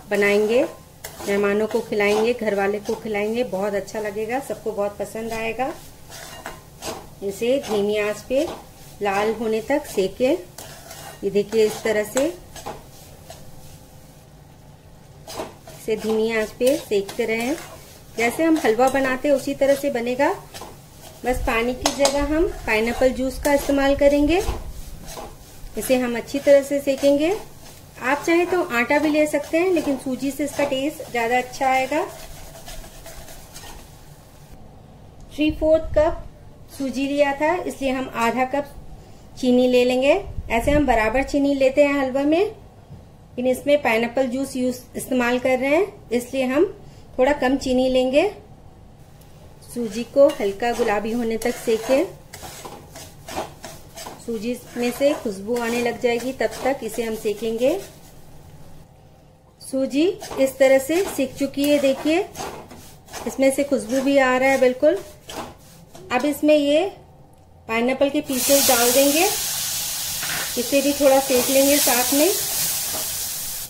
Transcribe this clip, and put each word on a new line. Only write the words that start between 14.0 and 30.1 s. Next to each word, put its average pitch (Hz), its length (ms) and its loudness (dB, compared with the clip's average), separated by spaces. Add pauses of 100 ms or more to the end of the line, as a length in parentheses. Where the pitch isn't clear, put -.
इसे 220 200 -4
धीमी 220 360 0
आंच 214 180 0
पे 262 280 2
सेकते 202 480 -2
रहें। 233 300 -2 (640)
जैसे 240 260 0
हम 320 140 4
हलवा 247 300 4
बनाते 262 400 0
हैं 285 60 6
उसी 269 200 -2
तरह 277 200 4
से 277 160 0
बनेगा, 247 420 0 (920)
बस 254 140 0
पानी 240 360 0
की 277 200 -2
जगह 277 320 2
हम 311 200 2 (200)
पाइनएप्पल 233 460 2
जूस 254 320 -6
का 294 100 4
इस्तेमाल 277 420 2
करेंगे। 294 460 4 (1400)
इसे 254 200 2
हम 240 180 -2
अच्छी 233 220 -6
तरह 277 240 8
से 277 180 -2
सेकेंगे। 277 560 2 (680)
आप 277 240 0
चाहे 339 200 4
तो 359 240 0
आटा 240 280 2
भी 302 100 2
ले 302 180 4
सकते 302 320 -2
हैं, 370 120 2
लेकिन 302 260 0
सूजी 262 340 -4